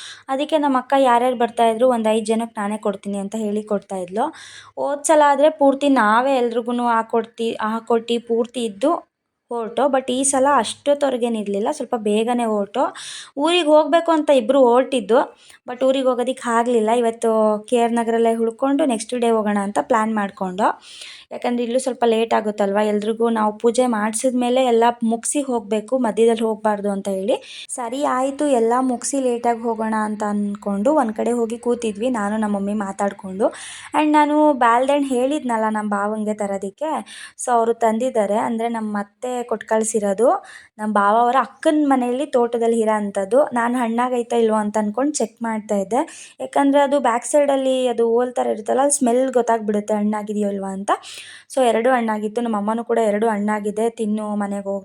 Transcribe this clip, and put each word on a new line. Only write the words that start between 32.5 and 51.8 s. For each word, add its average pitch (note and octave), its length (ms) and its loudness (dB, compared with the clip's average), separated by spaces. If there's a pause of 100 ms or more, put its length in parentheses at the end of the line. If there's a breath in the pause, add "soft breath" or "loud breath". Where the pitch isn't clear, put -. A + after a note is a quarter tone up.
ಮಮ್ಮಿ G3+ 160 -4
ಮಾತಾಡಿಕೊಂಡು. G3+ 720 -4 (540 loud breath)
And D4+ 120 2
ನಾನು D4+ 400 4
ಬಾಲ್ದಣ್ಣು C4 560 2
ಹೇಳಿದ್ನಲ್ಲ B3+ 600 -2
ನಮ್ಮ G#3+ 200 -4
ಭಾವಂಗೆ G#3 440 -2
ತರೋದಕ್ಕೆ, G#3+ 720 -6 (380 loud breath)
so B3+ 60 -2
ಅವರು A#3 240 2
ತಂದಿದ್ದಾರೆ. A3+ 640 0
ಅಂದರೆ A#3 300 -2
ನಮ್ಮ A3 300 -6
ಅತ್ತೆ B3 440 -8
ಕೊಟ್ಟು A3+ 240 -6
ಕಳಿಸಿರೋದು. G#3+ 600 0 (500 loud breath)
ನಮ್ಮ G#3+ 160 -2
ಭಾವ G3+ 220 4
ಅವರ A#3+ 240 4
ಅಕ್ಕನ D4+ 460 0
ಮನೆಯಲ್ಲಿ C4 400 0
ತೋಟದಲ್ಲಿ A#3 540 0
ಇರೋ G#3+ 160 2
ಅಂಥದ್ದು. G3+ 480 0
ನಾನು A#3+ 340 -2
ಹಣ್ಣಾಗೈತಾ A#3+ 580 -2
ಇಲ್ವೋ A3 200 4
ಅಂತ G#3 220 -2
ಅಂದ್ಕೊಂಡು A3 340 0
ಚೆಕ್ A#3 300 -6
ಮಾಡ್ತಾ A3 340 -4
ಇದ್ದೆ. G3+ 640 -4
ಯಾಕಂದರೆ C#4 400 2
ಅದು C#4+ 200 2
ಬ್ಯಾಕ್ A#3+ 240 0
ಸೈಡಲ್ಲಿ C4+ 640 2
ಅದು A#3 200 0
ಹೋಲ್ B3 240 0
ಥರ B3 140 -2
ಇರುತ್ತಲ್ಲ, A#3 340 -2
ಅದು C#4+ 100 2
ಸ್ಮೆಲ್ B3+ 420 2
ಗೊತ್ತಾಗ್ಬಿಡುತ್ತೆ G#3+ 600 0
ಹಣ್ಣಾಗಿದೆಯೋ G#3 560 -2
ಇಲ್ವೋ G3 160 -6
ಅಂತ. F#3+ 240 -6 (640 loud breath)
So B3+ 140 2
ಎರಡು A3+ 220 2